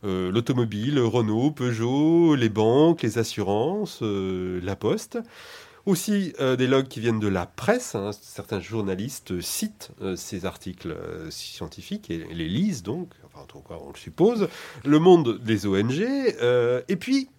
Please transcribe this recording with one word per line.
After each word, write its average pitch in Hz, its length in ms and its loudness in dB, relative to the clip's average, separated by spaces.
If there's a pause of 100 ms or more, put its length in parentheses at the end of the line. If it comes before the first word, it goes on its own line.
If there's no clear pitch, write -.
euh, 92 260 -2
l'automobile, 120 680 0
Renault, 113 500 2
Peugeot, 143 840 2
les 117 120 2
banques, 120 540 4
les 120 160 0
assurances, 113 840 -2
euh, 92 600 -4
la 95 140 -4
Poste. 202 420 -2 (680)
Aussi, 196 540 0
euh, 131 160 2
des 127 140 2
logs 135 180 4
qui 120 140 -12
viennent 113 180 0
de 104 80 0
la 92 200 0
presse, - 500 -2
hein, 104 160 -4
certains - 480 -8
journalistes 98 800 -6
citent, - 500 -8 (100)
euh, 95 140 -6
ces 87 320 -10
articles, 90 460 -10
euh, 82 400 -12
scientifiques - 760 -12
et 85 100 -6 (140)
les 82 160 -6
lisent 135 360 -2
donc, 170 260 -8 (160)
enfin 139 160 -20
en 131 40 -20
tout - 120 -20 (100)
cas 82 160 -14
on 143 60 -16
le - 80 -18
suppose, 208 480 2 (380)
le 147 160 6
monde 160 420 6
des 110 240 0
O 98 80 2
N 104 160 4
G, 240 500 0
euh, 123 460 2
et 196 80 0
puis 269 340 -2 (100)